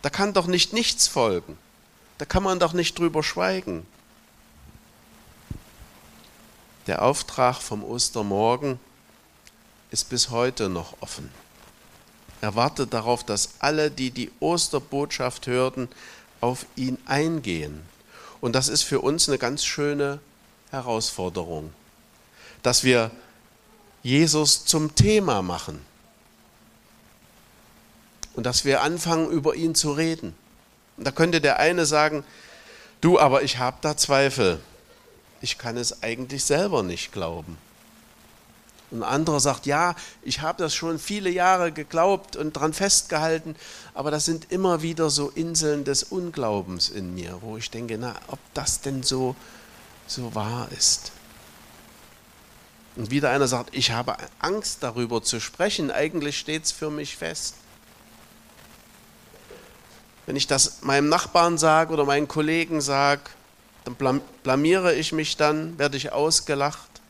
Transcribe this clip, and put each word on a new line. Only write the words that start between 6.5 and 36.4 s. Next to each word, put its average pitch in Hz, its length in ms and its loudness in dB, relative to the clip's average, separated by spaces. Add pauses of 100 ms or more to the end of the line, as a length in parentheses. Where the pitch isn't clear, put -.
Der 95 140 0
Auftrag 127 600 0
vom 107 220 -8
Ostermorgen 117 960 0 (1120)
ist - 180 -6
bis 127 200 -2
heute 120 380 0
noch 85 320 -6
offen. - 320 -14 (1080)
Er 104 120 -2
wartet 123 400 0
darauf, 117 300 -2
dass - 360 -2
alle, 151 300 0
die 131 220 -4
die 127 180 -8 (100)
Osterbotschaft 143 1080 -2
hörten, 127 400 0 (540)
auf 123 240 -2 (100)
ihn 127 300 -4
eingehen. 107 760 -2 (600)
Und 120 120 0
das 131 140 2
ist - 160 0
für 139 160 0
uns 151 300 2
eine 135 80 2
ganz 127 260 -2
schöne 143 560 -2 (500)
Herausforderung, 90 1040 -4 (880)
dass 120 220 2
wir 120 260 6 (960)
Jesus 147 600 4
zum 156 280 0
Thema 202 480 4
machen 82 380 -6 (2500)
und 117 80 -6
dass 123 200 2
wir 139 200 4
anfangen, 160 480 2
über 151 240 2
ihn 165 180 0
zu 151 200 2
reden. 160 420 -2 (600)
Und 120 100 -4
da 135 40 0
könnte 165 300 4
der 143 160 6
eine 165 300 4
sagen, 151 360 2 (800)
„Du, 170 160 6
aber 135 240 8
ich 131 160 -2
hab 127 240 -2
da 151 160 -2
Zweifel. 131 640 4 (800)
Ich - 160 -6
kann 120 200 -6
es - 260 -6
eigentlich 127 400 -6